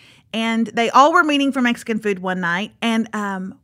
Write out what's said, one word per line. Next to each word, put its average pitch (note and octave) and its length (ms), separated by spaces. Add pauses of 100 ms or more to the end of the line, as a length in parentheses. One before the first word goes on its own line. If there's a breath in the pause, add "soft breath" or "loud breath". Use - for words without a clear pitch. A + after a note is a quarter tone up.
(320 soft breath)
And A3+ 360
they A3+ 200
all C#4+ 240
were F4 120
meeting C#4 280
for C4+ 80
Mexican A#3+ 380
food G#3 220
one F#3 200
night, F3+ 400
and, A3+ 340
um, G3 500